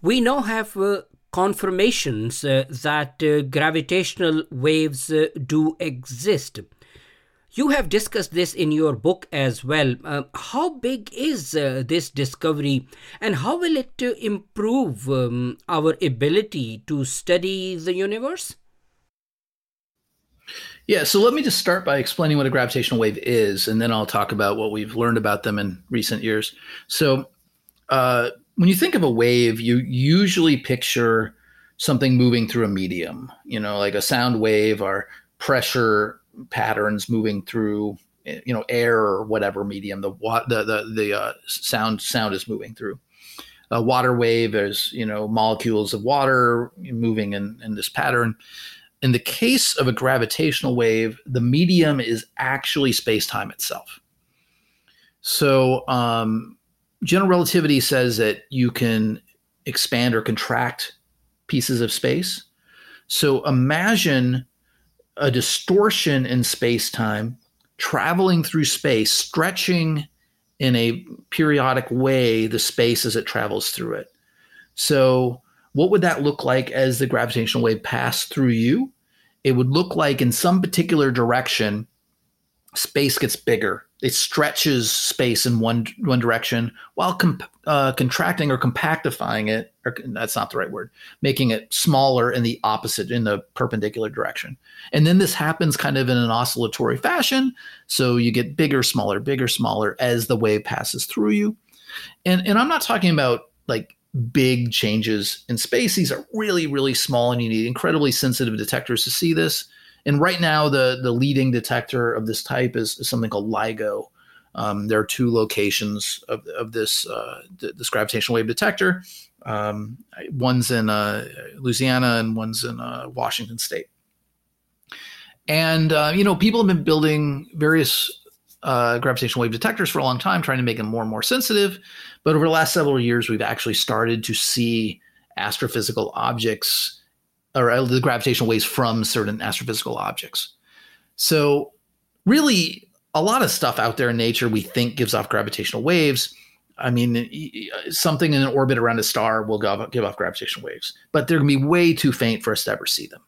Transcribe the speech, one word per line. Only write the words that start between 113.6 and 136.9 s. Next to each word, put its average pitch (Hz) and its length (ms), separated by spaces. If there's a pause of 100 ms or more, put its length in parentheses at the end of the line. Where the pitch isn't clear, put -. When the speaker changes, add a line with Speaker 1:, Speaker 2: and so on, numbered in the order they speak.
Speaker 2:
Um, 104 320
there 110 140
are 110 40
two 120 300
locations 104 920
of, - 180 (100)
of 113 140
this, 113 380
uh, - 340 (160)
th-, - 180
this - 140
gravitational 107 460
wave 113 100
detector. 185 560 (420)
Um, 107 540 (320)
one's 127 400
in, 113 200
uh, 104 360 (320)
Louisiana 127 640
and 110 160
one's 110 260
in, 117 160
uh, 123 300
Washington 117 500
State. - 300 (1600)
And, 160 440
uh, 151 220
you 196 80
know, 196 140
people 214 240
have 208 80
been 170 160
building 151 720
various, 156 680 (400)
uh, 120 360
gravitational 123 440
wave 117 80
detectors 175 400
for - 80
a 143 60
long 127 160
time, 185 200
trying 131 180
to 123 60
make 117 120
them 110 100
more 113 160
and 110 80
more 107 120
sensitive. 202 580 (420)
But 156 140
over 151 80
the 160 80
last 160 200
several 143 280
years, 120 280
we've 110 140
actually 110 320
started 113 480
to 113 120
see 117 640 (360)
astrophysical - 800
objects, 113 840 (540)